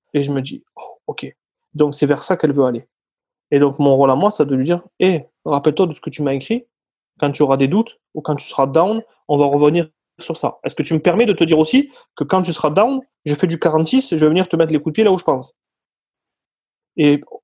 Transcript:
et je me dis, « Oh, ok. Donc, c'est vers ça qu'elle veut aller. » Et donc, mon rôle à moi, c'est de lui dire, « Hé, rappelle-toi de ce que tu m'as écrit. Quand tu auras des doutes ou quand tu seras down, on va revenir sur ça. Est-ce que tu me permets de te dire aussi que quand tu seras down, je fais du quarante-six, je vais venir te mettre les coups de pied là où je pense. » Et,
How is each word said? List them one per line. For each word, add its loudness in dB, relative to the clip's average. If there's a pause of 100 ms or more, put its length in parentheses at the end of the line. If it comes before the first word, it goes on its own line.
(140)
et 0
je -4
me -2
dis, « -12 (140)
Oh, -20 (100)
ok. -12 (380)
Donc, 0
c'est -2
vers -2
ça -2
qu'elle 0
veut 2
aller. » -4 (640)
Et 4
donc, 2
mon 4
rôle 4
à 2
moi, 2
c'est 0
de -2
lui 0
dire, « -2 (200)
Hé, 0 (180)
rappelle-toi 0
de -6
ce -16
que -10
tu -10
m'as -2
écrit. -6 (540)
Quand 0
tu 0
auras 2
des 2
doutes -2 (140)
ou -10
quand -4
tu -12
seras 0
down, 0 (240)
on 0
va 4
revenir 2 (300)
sur -10
ça. -6
Est-ce -8
que -6
tu -4
me 0
permets 2
de 0
te 0
dire 2
aussi 2 (240)
que -4
quand 0
tu -4
seras -2
down, 2 (240)
je -2
fais -2
du -4
quarante-six, 0
je -
vais 4
venir 0
te -4
mettre 2
les 0
coups -6
de -6
pied 2
là 4
où 2
je -6
pense. » -4 (1400)
Et, 2 (200)